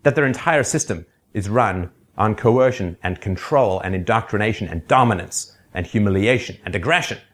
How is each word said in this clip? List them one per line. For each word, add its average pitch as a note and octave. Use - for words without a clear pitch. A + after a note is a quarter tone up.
that C#3
their D3
entire C#3
system G2+
is G2
run G#2
on G#2+
coercion A#2+
and F#2
control G2
and F#2
indoctrination G#2+
and D#2+
dominance A#2
and F2+
humiliation G#2
and F2
aggression. A#2+